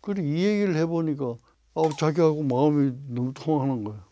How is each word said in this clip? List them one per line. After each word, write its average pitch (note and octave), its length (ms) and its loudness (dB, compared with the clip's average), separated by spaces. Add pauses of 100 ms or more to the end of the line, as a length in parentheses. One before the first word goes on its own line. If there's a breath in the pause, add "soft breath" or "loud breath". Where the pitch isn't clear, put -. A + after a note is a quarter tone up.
그리고 G3 280 -4
이 D#3+ 160 0
얘기를 G3+ 320 2
해보니까 D#3 600 -2 (380 soft breath)
아우, D#3+ 240 2
자기하고 D#3 440 2
마음이 C#3 500 2 (160)
너무 B2 260 -4
통하는 C3+ 500 -2
거예요. G#2 160 -10 (120)